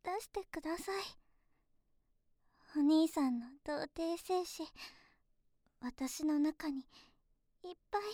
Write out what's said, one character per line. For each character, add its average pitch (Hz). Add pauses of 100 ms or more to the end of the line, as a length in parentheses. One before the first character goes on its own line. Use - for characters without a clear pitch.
出 381
し -
て 392
く -
だ 320
さ 381
い。 392 (1700)
お 302
兄 311
さ 285
ん 240
の 233 (180)
童 302 (160)
貞 339
精 359
子、 - (1080)
私 262
の 302
中 311
に、 269 (840)
い 359
っ - (140)
ぱ 415
い 415 (120)